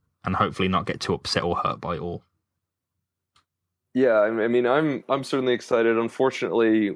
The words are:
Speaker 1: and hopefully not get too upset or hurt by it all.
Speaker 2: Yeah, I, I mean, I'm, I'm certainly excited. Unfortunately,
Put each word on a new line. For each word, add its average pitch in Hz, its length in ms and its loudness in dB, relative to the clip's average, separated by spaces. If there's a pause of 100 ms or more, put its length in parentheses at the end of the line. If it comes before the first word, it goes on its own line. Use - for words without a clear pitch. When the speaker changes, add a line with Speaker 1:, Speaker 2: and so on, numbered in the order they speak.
(240)
Speaker 1:
and 92 120 -2
hopefully 95 320 0
not 92 180 0
get - 140 -8
too - 140 -4
upset - 300 -4
or 85 140 -2
hurt - 240 -4
by 85 140 -6
it - 60 -8
all. 87 220 -8 (1700)
Speaker 2:
Yeah, 127 260 4
I, 104 80 4
I 113 200 0
mean, 123 180 2
I'm, 139 420 0
I'm 135 160 0
certainly 127 300 0
excited. 117 440 2
Unfortunately, 113 1000 0